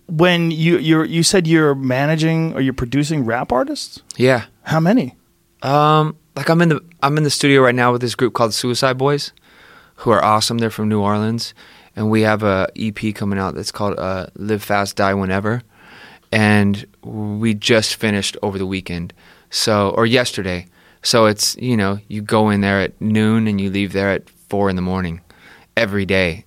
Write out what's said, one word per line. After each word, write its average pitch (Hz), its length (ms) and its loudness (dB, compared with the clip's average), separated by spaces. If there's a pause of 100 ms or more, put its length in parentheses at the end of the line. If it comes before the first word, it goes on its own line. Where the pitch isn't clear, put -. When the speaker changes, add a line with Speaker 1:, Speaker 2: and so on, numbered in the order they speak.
Speaker 1:
when 170 440 2
you, 165 280 2
you're, 160 280 2
you 165 160 0
said 175 240 2
you're 156 280 4
managing 156 800 0
or - 60 -4
you're 131 140 0
producing 139 500 -2
rap 117 280 -2
artists? - 500 -4 (140)
Speaker 2:
Yeah. 123 280 4 (200)
Speaker 1:
How 156 160 0
many? 170 360 2 (460)
Speaker 2:
Um, 151 540 2 (200)
like, 139 140 -2
I'm 165 100 4
in 170 80 4
the, 151 120 2 (220)
I'm 143 140 0
in 156 80 2
the 143 60 0
studio 139 320 4
right 123 120 4
now 123 180 2
with 123 100 -2
this 117 120 -4
group 127 200 0
called 113 180 0
Suicide 127 460 -2
Boys, 143 340 -2 (640)
who - 140 -2
are 98 120 4
awesome. 110 360 2
They're 113 100 -2
from 107 220 -4
New 107 100 0
Orleans, 107 540 -2 (420)
and 107 140 -2
we 110 100 2
have 107 220 2
a 95 320 0
E 107 180 -4
P 107 220 -6
coming 101 240 -4
out 95 160 -4
that's - 180 -8
called, 101 260 -4
uh, 92 280 -6 (100)
Live 104 260 -4
Fast, 101 340 -2
Die 98 180 0
Whenever, 98 480 -2 (680)
and 104 540 2 (180)
we 107 520 -4
just 107 420 0
finished 104 460 -2
over 98 160 -4
the 95 80 -4
weekend, 90 480 -8 (340)
so, 104 480 0
or 113 80 2
yesterday. 107 600 -2 (360)
So 113 220 4
it's, 107 340 0
you 123 200 -2
know, 98 200 -2 (100)
you 104 120 -8
go 110 300 2
in 101 100 2
there 98 200 2
at - 200 -6
noon 110 480 2
and 101 100 -2
you 98 120 -2
leave 98 240 -4
there 98 160 0
at - 180 -4 (220)
four 101 180 0
in 92 80 0
the 90 60 -4
morning 90 400 -4 (540)
every 101 280 0
day 92 420 0